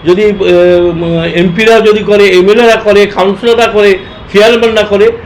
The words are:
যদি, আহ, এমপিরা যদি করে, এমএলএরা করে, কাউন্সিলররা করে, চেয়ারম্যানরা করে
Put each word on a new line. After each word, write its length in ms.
যদি, 200
আহ, 1000
এমপিরা 460
যদি 240
করে, 240
এমএলএরা 480
করে, 300
কাউন্সিলররা 600
করে, 320
চেয়ারম্যানরা 500
করে 300